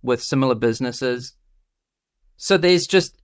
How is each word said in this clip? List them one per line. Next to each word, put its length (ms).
with 200
similar 320
businesses. 800
So 180
there's 300
just 380